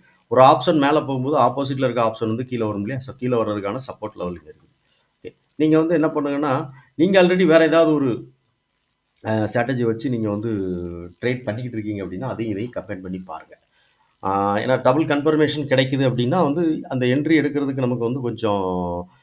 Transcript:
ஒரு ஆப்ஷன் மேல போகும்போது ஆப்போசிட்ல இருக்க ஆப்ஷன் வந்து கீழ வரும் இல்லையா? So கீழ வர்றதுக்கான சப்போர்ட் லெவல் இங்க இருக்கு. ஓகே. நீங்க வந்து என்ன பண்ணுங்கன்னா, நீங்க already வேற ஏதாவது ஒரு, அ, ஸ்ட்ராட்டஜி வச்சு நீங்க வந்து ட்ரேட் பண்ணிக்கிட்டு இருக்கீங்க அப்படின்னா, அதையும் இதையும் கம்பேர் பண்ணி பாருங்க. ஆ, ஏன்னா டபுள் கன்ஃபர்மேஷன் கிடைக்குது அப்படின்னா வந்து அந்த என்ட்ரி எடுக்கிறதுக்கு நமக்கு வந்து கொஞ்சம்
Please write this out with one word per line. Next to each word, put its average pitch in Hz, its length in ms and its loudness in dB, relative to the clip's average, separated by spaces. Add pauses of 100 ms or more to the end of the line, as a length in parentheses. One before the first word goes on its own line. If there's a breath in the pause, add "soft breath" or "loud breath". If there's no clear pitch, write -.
(280 soft breath)
ஒரு 123 140 6
ஆப்ஷன் 160 360 6
மேல 139 240 2
போகும்போது 135 360 -2
ஆப்போசிட்ல 131 460 0
இருக்க 120 180 0
ஆப்ஷன் 113 240 -2
வந்து 113 160 -2
கீழ 123 160 -6
வரும் 104 220 -2
இல்லையா? 131 200 -6
So 107 200 -14
கீழ - 20 -10
வர்றதுக்கான 107 540 -2
சப்போர்ட் - 380 -10
லெவல் 90 240 -8
இங்க - 120 -20
இருக்கு. - 180 -20 (540)
ஓகே. - 120 -16 (200)
நீங்க 156 240 4
வந்து 165 160 2
என்ன 151 120 2
பண்ணுங்கன்னா, 143 640 -2 (240 loud breath)
நீங்க 185 280 4
already 180 240 4
வேற 160 200 6
ஏதாவது 156 280 4
ஒரு, 127 340 0 (960)
அ, 107 300 0
ஸ்ட்ராட்டஜி 123 280 0
வச்சு 113 280 -2
நீங்க 113 200 -2
வந்து 107 180 -4 (720)
ட்ரேட் 127 220 -4
பண்ணிக்கிட்டு 117 360 -6
இருக்கீங்க 104 260 -6
அப்படின்னா, 95 260 -8
அதையும் 107 220 -6
இதையும் 113 240 -6
கம்பேர் 95 260 -10
பண்ணி 92 160 -8
பாருங்க. 82 400 -16 (640 soft breath)
ஆ, 98 340 0
ஏன்னா 123 260 0
டபுள் 139 240 2
கன்ஃபர்மேஷன் 147 640 0
கிடைக்குது 135 420 2
அப்படின்னா 139 420 0
வந்து 160 360 -2
அந்த 127 180 -2
என்ட்ரி 147 320 2
எடுக்கிறதுக்கு 139 480 -2
நமக்கு 117 180 -2
வந்து 127 160 -2
கொஞ்சம் 92 880 -2 (120 soft breath)